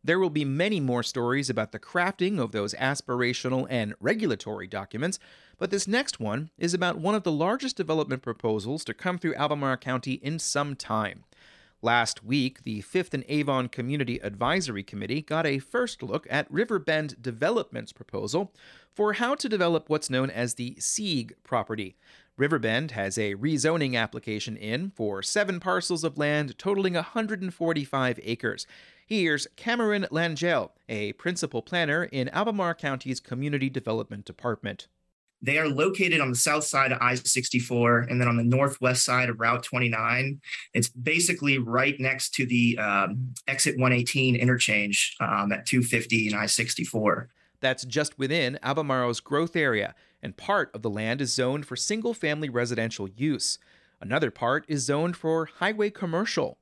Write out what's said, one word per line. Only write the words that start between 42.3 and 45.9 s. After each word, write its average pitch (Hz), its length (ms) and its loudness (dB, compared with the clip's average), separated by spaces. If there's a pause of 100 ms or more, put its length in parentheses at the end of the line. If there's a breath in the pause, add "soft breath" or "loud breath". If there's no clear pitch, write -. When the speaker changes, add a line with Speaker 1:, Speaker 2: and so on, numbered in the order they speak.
Speaker 2:
to 135 120 2
the, 120 320 4
um, 104 560 0 (140)
exit 135 300 0
one 127 140 6
eighteen 127 440 4
interchange, 110 840 2
um, 101 300 0
at 104 160 -2
two 127 160 4
fifty 113 460 2